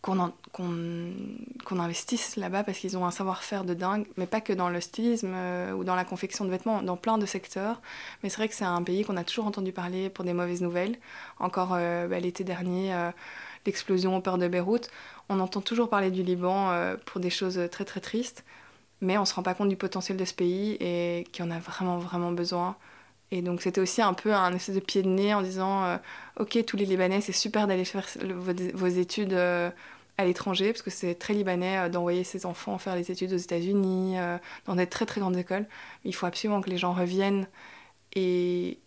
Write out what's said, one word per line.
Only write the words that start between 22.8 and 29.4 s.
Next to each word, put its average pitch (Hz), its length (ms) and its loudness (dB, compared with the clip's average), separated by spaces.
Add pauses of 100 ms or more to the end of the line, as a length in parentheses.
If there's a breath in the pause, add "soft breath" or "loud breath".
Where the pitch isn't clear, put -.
Et 180 100 0
donc, 175 200 0
c'était 190 180 2
aussi 190 220 2
un 196 120 6
peu 214 200 2
un 185 180 6
espèce 180 220 -2
de 196 60 4
pied 196 220 2
de 190 60 4
nez 202 260 4
en 202 80 4
disant, 190 420 0
euh, 175 120 2 (420 loud breath)
Ok, 220 260 2
tous 226 120 -2
les 202 80 2
Libanais, 190 360 4
c'est 196 120 -2
super 208 340 2
d'aller 185 180 4
faire 190 220 -4 (160)
le, 190 120 -2
vos, 180 180 -2 (220)
vos 185 120 2
études, 180 480 2
euh, 175 360 2 (480 loud breath)